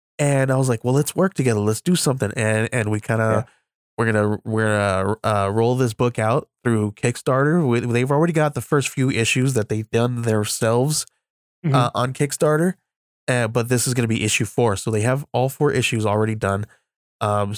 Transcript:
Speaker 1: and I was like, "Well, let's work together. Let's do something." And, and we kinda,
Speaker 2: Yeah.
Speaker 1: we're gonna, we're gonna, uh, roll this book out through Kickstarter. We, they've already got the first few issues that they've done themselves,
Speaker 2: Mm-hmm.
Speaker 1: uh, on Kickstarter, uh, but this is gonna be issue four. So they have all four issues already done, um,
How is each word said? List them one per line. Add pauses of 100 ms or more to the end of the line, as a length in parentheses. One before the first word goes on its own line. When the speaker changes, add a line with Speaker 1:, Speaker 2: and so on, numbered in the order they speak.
(200)
Speaker 1:
and
I
was
like,
"Well,
let's
work
together.
Let's
do
something."
And,
and
we
kinda,
Speaker 2:
Yeah. (440)
Speaker 1:
we're
gonna,
we're
gonna,
uh,
roll
this
book
out (140)
through
Kickstarter.
We,
they've
already
got
the
first
few
issues
that
they've
done
themselves, (580)
Speaker 2:
Mm-hmm.
Speaker 1:
uh,
on
Kickstarter, (540)
uh,
but
this
is
gonna
be
issue
four.
So
they
have
all
four
issues
already
done, (560)
um,